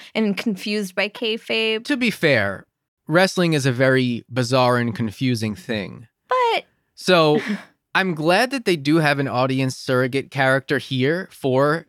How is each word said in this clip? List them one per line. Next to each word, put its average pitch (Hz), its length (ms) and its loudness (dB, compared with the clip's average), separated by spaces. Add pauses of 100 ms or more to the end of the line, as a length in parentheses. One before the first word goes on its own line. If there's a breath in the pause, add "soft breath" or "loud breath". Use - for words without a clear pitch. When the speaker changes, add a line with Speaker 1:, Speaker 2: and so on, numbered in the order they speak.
(160 loud breath)
Speaker 1:
and 208 220 0
confused 208 580 -4
by 208 140 -2
kayfabe. 226 760 -4
Speaker 2:
To 285 120 -2
be 240 140 0
fair, 107 540 0 (420)
wrestling 175 460 2
is 135 120 0
a 135 60 2
very 127 580 2
bizarre 123 480 2
and 120 180 -2
confusing 113 600 -2
thing. 107 520 -8 (200)
Speaker 1:
But 494 360 0 (320)
Speaker 2:
So 160 440 4 (280 loud breath)
Speaker 1:
<laughs> - 280 -12
Speaker 2:
I'm 185 200 0
glad 180 360 0
that 269 140 -6
they 185 100 2
do 147 220 0
have 143 220 2
an 139 80 -2
audience 131 500 0
surrogate 131 540 -2
character 135 480 0
here 139 520 -2
for 143 580 0